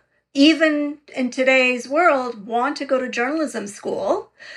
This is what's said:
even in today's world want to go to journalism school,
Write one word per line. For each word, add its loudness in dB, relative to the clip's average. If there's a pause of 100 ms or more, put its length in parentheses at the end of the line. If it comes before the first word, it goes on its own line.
(340)
even 2 (180)
in -2
today's 2
world 0
want -2
to -8
go 0
to -4
journalism -4
school, -4 (260)